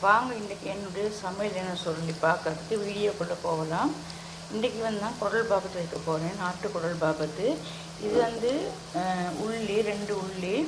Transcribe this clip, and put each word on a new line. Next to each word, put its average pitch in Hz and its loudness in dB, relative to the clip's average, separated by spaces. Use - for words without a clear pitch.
வாங்க, 226 8
இன்னைக்கு 196 -6
என்னுடைய 196 -4
சமையல் 190 -2
என்ன 185 -2
சொல்லி 165 -2
பார்க்கறதுக்கு 165 2
வீடியோக்குள்ள 202 0
போகலாம். 165 2
இன்னைக்கு 220 0
வந்து 208 0
நான் 240 -4
குடல் 214 2
பாகத்து 185 2
வைக்க 165 -4
போறேன், 165 0
நாட்டு 180 -2
குடல் 170 0
பாகத்து. 156 2
இது 208 2
வந்து, 226 0
அஹ், 180 2
உள்ளி, 214 0
ரெண்டு 202 -2
உள்ளி 185 -2